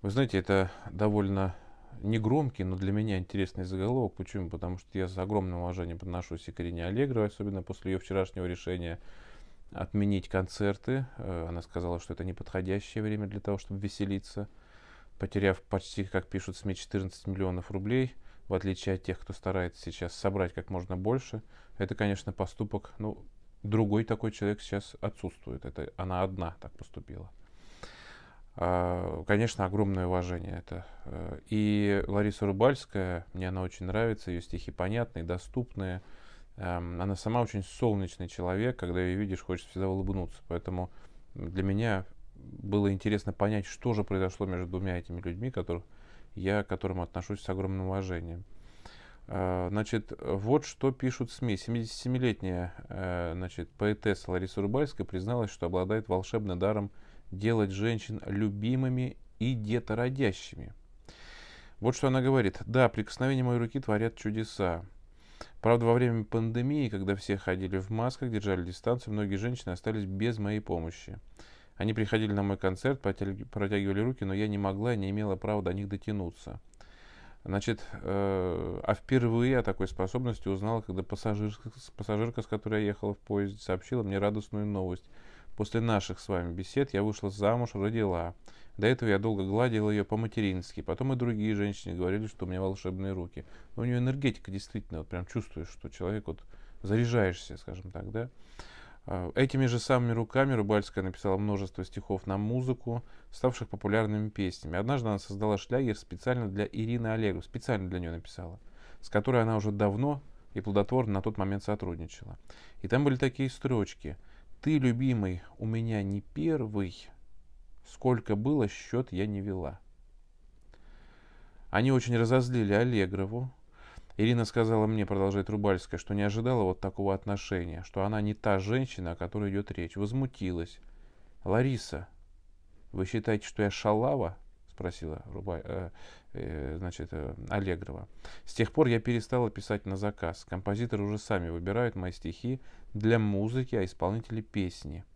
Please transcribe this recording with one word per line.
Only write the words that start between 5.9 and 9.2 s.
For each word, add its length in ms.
отношусь 480
и 20
к 80
Ирине 260
Аллегровой, 440
особенно 340
после 300
её 60
вчерашнего 460
решения 540